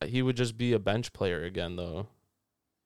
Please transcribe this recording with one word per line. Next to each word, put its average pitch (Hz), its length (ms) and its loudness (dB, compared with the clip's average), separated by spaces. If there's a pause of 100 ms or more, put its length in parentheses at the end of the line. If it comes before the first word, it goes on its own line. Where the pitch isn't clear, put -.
he 127 160 2
would 127 140 2
just 117 200 0
be 120 160 2
a 113 60 6
bench 107 340 0
player 87 320 0
again, 87 320 -4
though. 87 300 -6 (800)